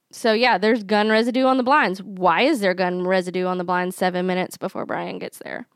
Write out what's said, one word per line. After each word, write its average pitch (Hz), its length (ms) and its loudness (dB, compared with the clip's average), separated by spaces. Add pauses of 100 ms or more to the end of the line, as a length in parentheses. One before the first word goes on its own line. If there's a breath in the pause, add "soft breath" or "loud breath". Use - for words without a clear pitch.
(120)
so, 226 200 0
yeah, 226 260 2
there's 214 260 2
gun 208 260 2
residue 233 340 2
on 262 120 4
the 262 80 0
blinds. 233 400 2
Why 185 380 2
is 277 180 2
there 190 120 2
gun 180 320 -2
residue 185 420 0
on 180 120 -2
the 180 60 -4
blinds 180 320 -2
seven 180 320 -2
minutes 185 280 -2
before 196 300 -8
Brian 175 320 -8
gets - 200 -12
there? - 380 -14